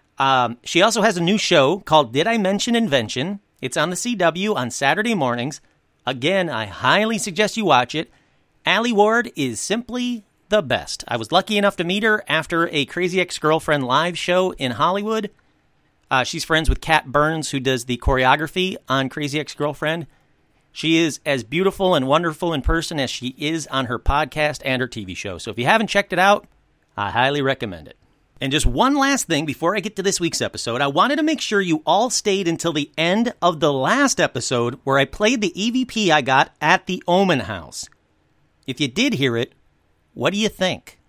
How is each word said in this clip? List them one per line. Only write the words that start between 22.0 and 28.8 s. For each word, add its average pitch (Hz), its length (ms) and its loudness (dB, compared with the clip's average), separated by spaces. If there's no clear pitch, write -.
wonderful 165 460 0
in 139 80 -4
person 160 400 -2
as 123 80 -2
she 127 280 -8
is 156 300 -4
on 131 180 -2
her 120 140 -4
podcast 151 640 -2
and 131 180 -2
her 127 60 -2
T 113 160 -10
V 92 100 -10
show. 90 240 -10
So - 140 -10
if 98 80 -8
you 120 60 0
haven't 214 220 4
checked - 260 -2
it 170 60 0
out, 202 280 4
I 101 160 -4
highly 135 300 2
recommend 110 460 -4
it. - 100 -20
And 135 120 -4
just 143 140 2
one 196 300 2